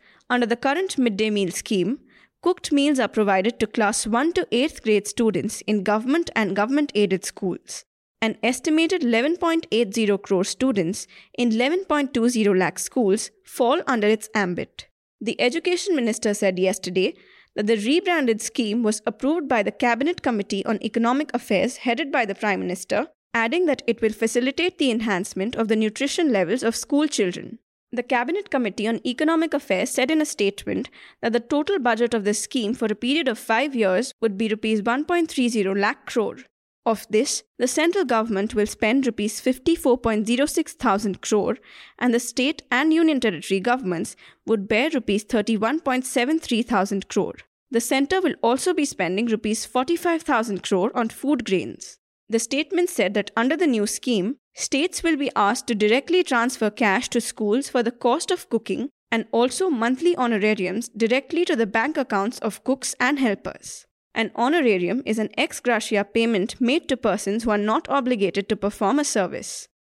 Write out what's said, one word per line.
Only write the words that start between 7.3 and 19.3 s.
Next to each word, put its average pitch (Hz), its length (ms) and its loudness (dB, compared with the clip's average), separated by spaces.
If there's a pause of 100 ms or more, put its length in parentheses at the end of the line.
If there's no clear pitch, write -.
An 220 220 -2
estimated 320 600 0
eleven 240 320 2
point 330 360 0
eight 214 240 0
zero 208 240 2
crore 190 240 0
students 202 640 -2 (320)
in 240 120 2
eleven 285 340 0
point 285 280 0
two 233 160 2
zero 214 240 2
lakh 185 240 2
schools 220 540 0 (120)
fall 262 440 0
under 226 200 2
its 214 280 0
ambit. 180 520 -4 (320)
The 208 220 -4
education 339 540 0
minister 220 400 0
said 190 240 0
yesterday 185 560 0 (400)
that 208 100 -2
the 226 120 2
rebranded 262 640 2
scheme 226 420 -2
was 214 240 0
approved 285 400 -2